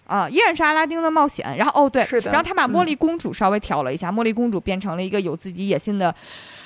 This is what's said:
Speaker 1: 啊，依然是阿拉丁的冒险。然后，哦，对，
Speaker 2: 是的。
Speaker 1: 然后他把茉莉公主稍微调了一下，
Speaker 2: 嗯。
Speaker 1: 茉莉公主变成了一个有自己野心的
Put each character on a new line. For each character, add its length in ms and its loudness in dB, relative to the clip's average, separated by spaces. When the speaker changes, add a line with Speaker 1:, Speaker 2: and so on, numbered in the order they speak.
Speaker 1:
啊， 220 0
依 80 -2
然 180 4
是 80 0
阿 100 4
拉 140 2
丁 160 -4
的 80 2
冒 160 4
险。 300 -6
然 100 2
后， 180 4
哦， 40 4
对， 140 2
Speaker 2:
是 180 0
的。 100 -4
Speaker 1:
然 100 2
后 60 -2
他 60 -4
把 140 2
茉 180 2
莉 100 0
公 240 0
主 140 -6
稍 160 2
微 100 2
调 240 -2
了 100 -4
一 40 -6
下， 120 -6
Speaker 2:
嗯。 60 -2
Speaker 1:
茉 80 0
莉 80 2
公 180 0
主 100 0
变 200 -4
成 160 -4
了 80 -4
一 60 -4
个 100 -2
有 160 -2
自 160 -10
己 160 -6
野 100 2
心 220 -4
的 140 0